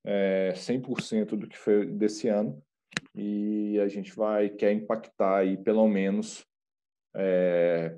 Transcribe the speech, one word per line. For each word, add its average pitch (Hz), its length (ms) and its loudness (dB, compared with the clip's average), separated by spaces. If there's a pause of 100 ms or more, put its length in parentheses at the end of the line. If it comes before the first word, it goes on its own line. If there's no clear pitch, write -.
é, 95 500 0
cem 120 240 -4
por 135 220 -6
cento 107 340 -2
do 104 140 -4
que - 80 -20
foi 104 300 2
desse 104 420 -2
ano. 110 340 -2 (520)
E 104 640 -2
a 101 80 2
gente 98 260 -10
vai, 107 360 0
quer 104 200 0
impactar 107 680 0
aí 95 180 2
pelo 110 320 4
menos, 101 560 -2 (720)
é, 87 800 2